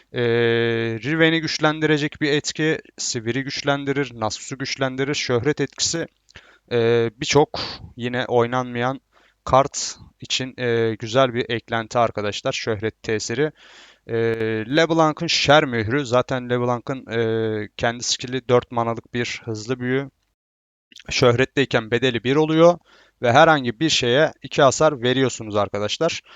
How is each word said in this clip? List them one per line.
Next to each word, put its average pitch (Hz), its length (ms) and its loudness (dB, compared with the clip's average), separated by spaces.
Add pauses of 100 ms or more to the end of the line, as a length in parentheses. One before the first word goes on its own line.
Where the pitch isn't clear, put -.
(120)
E, 123 100 -2 (800)
Riven'i 160 380 2
güçlendirecek 151 800 0
bir 147 120 0
etki. 156 460 -2 (200)
Sivir'i 117 440 -4
güçlendirir, 139 800 -4
Nasus'u 110 380 -6
güçlendirir. 131 560 -4
Şöhret 127 460 -2
etkisi, - 460 -4 (640)
e, 117 440 2
birçok - 440 2 (360)
yine 123 300 -4
oynanmayan 123 760 0 (440)
kart - 520 0 (240)
için, 127 380 -6
e, 117 400 0
güzel 120 360 0
bir 120 160 -4
eklenti 113 480 -4
arkadaşlar. 107 540 -2
Şöhret 107 500 -4
tesiri. 117 500 -2 (540)
E, 113 100 -4 (600)
LeBlanc'ın 160 500 2
şer 151 380 4
mührü. 123 420 -2
Zaten 123 440 0
LeBlanc'ın, 123 560 -4
e, 110 680 -2
kendi 120 260 -4
skill'i 127 460 -6
dört 123 240 2
manalık 117 420 -4
bir - 300 -4
hızlı 113 360 -6
büyü. 131 300 -2 (1000)
Şöhretteyken 123 800 2
bedeli 120 340 0
bir 127 120 0
oluyor 160 420 6 (440)
ve 120 100 4
herhangi 139 480 6
bir 156 80 2
şeye 139 440 2 (100)
iki - 200 0
hasar 143 400 4
veriyorsunuz 123 540 0
arkadaşlar. 104 640 -2 (160)